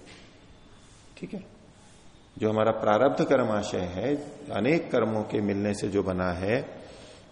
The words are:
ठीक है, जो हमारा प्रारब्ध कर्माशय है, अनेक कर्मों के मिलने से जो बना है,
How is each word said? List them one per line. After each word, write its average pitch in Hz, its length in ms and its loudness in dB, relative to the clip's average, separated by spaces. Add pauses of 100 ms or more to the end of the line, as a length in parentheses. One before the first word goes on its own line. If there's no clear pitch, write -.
(1160)
ठीक - 160 -12
है, 190 120 -10 (920)
जो 107 120 2
हमारा 107 220 2
प्रारब्ध 113 520 4
कर्माशय 113 540 2
है, 92 380 -2 (360)
अनेक 131 400 0
कर्मों 110 320 2
के 110 180 -2
मिलने 101 320 0
से 107 140 -4
जो 98 160 2
बना 92 280 0
है, 101 540 -2 (460)